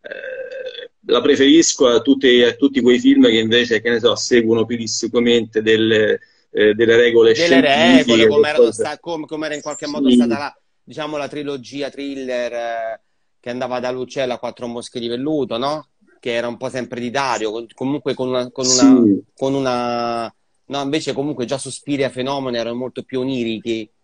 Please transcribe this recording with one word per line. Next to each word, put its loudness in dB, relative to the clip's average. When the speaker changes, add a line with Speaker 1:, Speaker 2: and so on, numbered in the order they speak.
Speaker 1:
eh, -14
la 2
preferisco 4
a 4
tutti, 4
a 2
tutti 0
quei 4
film 6
che 4
invece, 0
che -4
ne 0
so, 2
seguono 2
più -6
delle, 2
eh, 4
delle 4
regole 6
Speaker 2:
Delle 2
Speaker 1:
scientifiche, 4
Speaker 2:
regole, 4
come 4
era -2
Speaker 1:
qualcosa. 2
Speaker 2:
sta-, -8
come, -8
come -10
era -6
in -12
qualche -10
modo -2
Speaker 1:
Sì. 6
Speaker 2:
stata 2
la, -10
diciamo, -10
la -6
trilogia -10
thriller, -8
eh, -8
che -14
andava -6
da -4
Lucella -6
a -16
Quattro -10
mosche -12
di -8
velluto, -4
no? -6
Che -6
era -4
un -8
po' -8
sempre -8
di -6
Dario, -4
con-, -10
comunque -4
con -6
una, -4
con -8
una, 6
Speaker 1:
Sì. 2
Speaker 2:
con -4
una, -4
no, -8
invece -4
comunque -4
già -6
Suspiria -4
e -4
Fenomeno -6
erano -6
molto -8
più -6
onirichi. -4